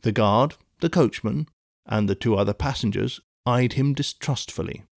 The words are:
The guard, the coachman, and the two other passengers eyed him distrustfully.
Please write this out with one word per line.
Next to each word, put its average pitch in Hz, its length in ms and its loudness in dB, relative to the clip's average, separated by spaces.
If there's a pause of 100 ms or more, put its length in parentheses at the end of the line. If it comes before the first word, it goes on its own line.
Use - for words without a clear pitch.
The 113 100 0
guard, 110 440 4 (240)
the 170 100 0
coachman, 156 580 0 (380)
and 107 240 0
the 98 60 2
two 110 200 0
other 101 180 2
passengers 113 640 -2 (260)
eyed 123 280 2
him 139 200 0
distrustfully. - 880 -6 (140)